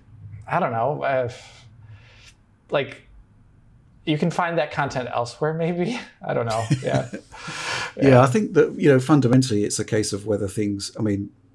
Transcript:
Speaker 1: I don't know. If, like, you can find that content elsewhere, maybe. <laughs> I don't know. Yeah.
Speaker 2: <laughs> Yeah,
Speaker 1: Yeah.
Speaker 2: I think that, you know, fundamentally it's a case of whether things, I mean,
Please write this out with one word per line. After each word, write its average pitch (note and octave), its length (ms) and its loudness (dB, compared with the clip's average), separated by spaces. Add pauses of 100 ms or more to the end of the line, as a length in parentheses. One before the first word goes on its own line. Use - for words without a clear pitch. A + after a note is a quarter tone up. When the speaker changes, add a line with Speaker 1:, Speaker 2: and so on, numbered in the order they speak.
(500)
Speaker 1:
I D#3 80 0
don't E3 140 -2
know. C3+ 320 -2
If, C3 640 -4 (1040)
like, C#3 320 -4 (1040)
you D3+ 140 -2
can E3+ 120 0
find E3+ 280 -2
that D3+ 140 -2
content C3 400 -4
elsewhere, B2 400 -4
maybe. F3 480 -4 (120)
<laughs> - 140 -20
I - 60 -4
don't B2+ 140 -2
know. A2+ 180 -2 (180)
Yeah. C3 320 -2
Speaker 2:
<laughs> - 60 -14 (760)
Yeah, C#3 140 4
Speaker 1:
Yeah. B2+ 140 10
Speaker 2:
I C3+ 40 8
think G#3 280 0
that, - 180 6
you - 160 2
know, C3+ 100 8
fundamentally B2+ 640 4
it's - 140 -4
a G#2+ 60 -6
case G#2+ 300 -2
of G2+ 100 -8
whether G#2 240 -2
things, G2+ 500 -6
I - 40 -4
mean, G2+ 260 -2 (260)